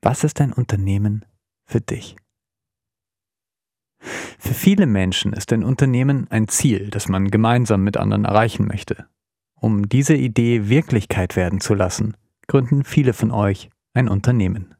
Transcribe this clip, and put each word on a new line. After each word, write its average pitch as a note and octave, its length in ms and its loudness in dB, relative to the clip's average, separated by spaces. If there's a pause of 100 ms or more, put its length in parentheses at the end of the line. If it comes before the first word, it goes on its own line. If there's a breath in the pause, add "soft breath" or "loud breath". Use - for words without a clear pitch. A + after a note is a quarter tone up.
Was C#3 240 0
ist - 160 -2
ein C3+ 100 2
Unternehmen G#2 720 -2 (420)
für - 140 -2
dich? - 380 -10 (2250 loud breath)
Für - 160 -6
viele G3 320 2
Menschen G2 460 0
ist G2 220 -4
ein A2+ 100 0
Unternehmen C3 680 0
ein A2 200 0
Ziel, G#2 400 0
das G2+ 180 -6
man G2 240 0
gemeinsam A2 540 2
mit G2+ 100 -2
anderen G#2 300 0
erreichen G#2 420 2
möchte. - 400 -8 (480)
Um G2+ 320 0
diese C#3 280 4
Idee A#2+ 520 0
Wirklichkeit A2 680 0
werden F#2 240 0
zu G#2+ 140 0
lassen, G2+ 420 -2 (320)
gründen C#3 340 2
viele B2+ 300 2
von A2+ 180 -2
euch G#2 380 -2 (240)
ein B2 160 0
Unternehmen. G2+ 720 0